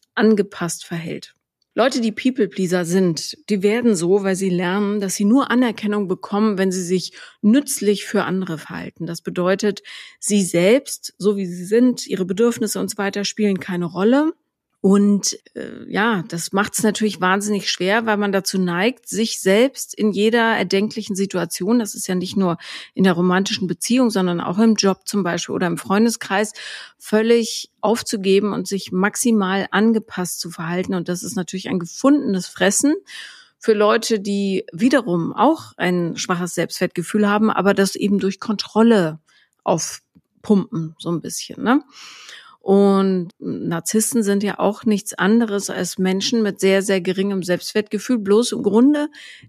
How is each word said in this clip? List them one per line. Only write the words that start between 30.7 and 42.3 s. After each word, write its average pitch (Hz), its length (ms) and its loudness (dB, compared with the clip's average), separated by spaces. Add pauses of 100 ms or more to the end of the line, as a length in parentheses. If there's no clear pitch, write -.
Und 170 120 -4
das 180 160 -4
ist 180 140 -8
natürlich 185 320 -6
ein 185 100 -2
gefundenes 240 680 0
Fressen 208 460 2 (680)
für 220 140 2
Leute, 214 460 2
die 196 540 -2
wiederum 185 580 2
auch 302 460 0
ein 175 400 -2
schwaches 175 380 -4
Selbstwertgefühl 185 720 -2
haben, 214 200 2
aber 190 240 2
das 196 220 0
eben 202 240 0
durch 196 220 -4
Kontrolle 208 800 2 (440)
aufpumpen, - 1400 -4
so 165 100 -8
ein 170 120 -4
bisschen, - 420 -12
ne? 254 220 2 (800)